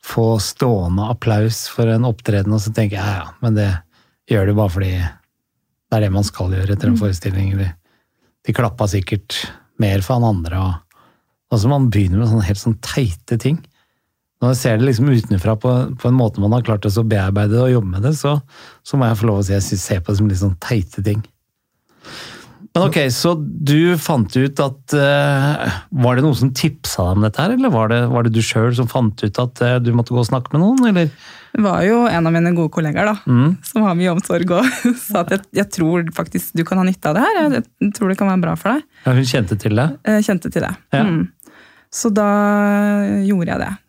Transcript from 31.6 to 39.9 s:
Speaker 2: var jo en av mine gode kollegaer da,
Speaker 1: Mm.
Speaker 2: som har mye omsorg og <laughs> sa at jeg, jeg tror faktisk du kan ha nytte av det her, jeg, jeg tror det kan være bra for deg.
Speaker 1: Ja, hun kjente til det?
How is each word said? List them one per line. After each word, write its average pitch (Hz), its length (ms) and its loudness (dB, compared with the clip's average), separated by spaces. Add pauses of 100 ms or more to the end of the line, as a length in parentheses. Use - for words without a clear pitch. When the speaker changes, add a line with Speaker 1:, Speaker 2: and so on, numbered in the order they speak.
Speaker 2:
var 185 220 2
jo 233 240 4
en 170 200 0
av 165 40 2
mine 170 240 2
gode 165 160 0
kollegaer 170 400 -2
da, 214 40 -2 (120)
Speaker 1:
Mm. 139 340 2
Speaker 2:
som - 220 -2
har 196 100 2
mye 175 220 0
omsorg 175 360 -2
og 180 120 2
<laughs> 247 340 0
sa 208 220 -4
at 170 120 -4
jeg, 196 100 0 (120)
jeg 202 160 -2
tror 170 360 0 (100)
faktisk - 400 -6
du 165 80 0
kan 190 140 -2
ha 185 80 2
nytte 185 260 -2
av 151 40 0
det 254 120 2
her, 415 140 0 (100)
jeg, 240 120 0 (180)
jeg 202 120 0
tror 196 140 -2
det 190 100 0
kan 202 140 0
være 185 100 2
bra 165 140 0
for 196 160 -2
deg. 294 120 -2 (220)
Speaker 1:
Ja, 127 80 2
hun 127 120 4
kjente 107 340 -2
til 104 160 0
det? 135 140 2 (160)